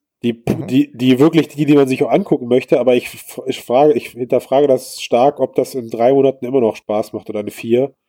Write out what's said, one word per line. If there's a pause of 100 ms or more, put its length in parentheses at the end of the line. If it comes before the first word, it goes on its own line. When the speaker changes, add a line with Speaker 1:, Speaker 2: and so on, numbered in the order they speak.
(220)
Speaker 1:
Die,
Speaker 2:
Mhm.
Speaker 1:
die,
die
wirklich,
die,
die
man
sich
auch
angucken
möchte,
aber
ich
f-,
ich
frage,
ich
hinterfrage
das
stark,
ob
das
in
drei
Monaten
immer
noch
Spaß
macht
oder
in
vier. (160)